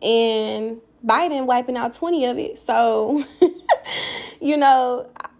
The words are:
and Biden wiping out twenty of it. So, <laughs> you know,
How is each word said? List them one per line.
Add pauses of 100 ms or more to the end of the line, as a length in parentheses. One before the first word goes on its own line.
and (240)
Biden
wiping
out
twenty
of
it.
So, (560)
<laughs>
you
know, (320)